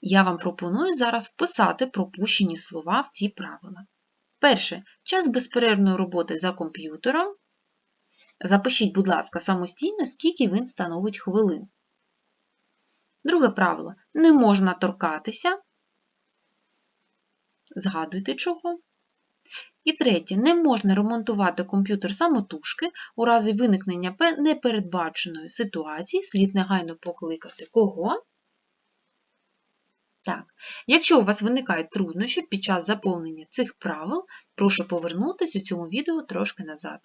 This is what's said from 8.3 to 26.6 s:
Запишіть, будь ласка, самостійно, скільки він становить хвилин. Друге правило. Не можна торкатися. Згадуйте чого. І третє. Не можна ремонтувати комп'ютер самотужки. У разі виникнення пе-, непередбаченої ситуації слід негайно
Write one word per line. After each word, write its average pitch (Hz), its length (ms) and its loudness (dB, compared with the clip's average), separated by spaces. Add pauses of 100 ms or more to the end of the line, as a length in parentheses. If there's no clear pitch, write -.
Запишіть, 202 540 2
будь 190 140 2
ласка, 165 320 -2
самостійно, 247 680 -2
скільки 320 420 0
він 214 180 0
становить 185 520 -6
хвилин. 190 500 0 (1600)
Друге 311 240 4
правило. 180 460 -2 (200)
Не 320 180 8
можна 202 420 6
торкатися. 185 840 -2 (2250)
Згадуйте 190 580 -6
чого. 349 440 -6 (1080)
І 311 80 0
третє. 202 440 2
Не 277 180 6
можна 254 400 4
ремонтувати 202 680 0
комп'ютер 202 500 0
самотужки. 320 760 -2 (260)
У 233 80 0
разі 233 280 4
виникнення 190 600 0
пе-, 330 240 2
непередбаченої 180 1120 -2
ситуації 170 760 -4
слід 196 320 2
негайно 185 420 0